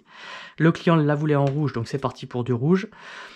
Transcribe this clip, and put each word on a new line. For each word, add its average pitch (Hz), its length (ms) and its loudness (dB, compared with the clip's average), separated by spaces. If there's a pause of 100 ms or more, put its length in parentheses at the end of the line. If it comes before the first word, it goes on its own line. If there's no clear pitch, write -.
(580)
Le 160 140 6
client 165 240 2
la 147 180 4
voulait 147 220 0
en 139 100 4
rouge, 139 280 0
donc 117 140 -4
c'est 139 120 -6
parti 131 260 -6
pour 123 180 -4
du 123 80 -2
rouge. 175 360 2 (480)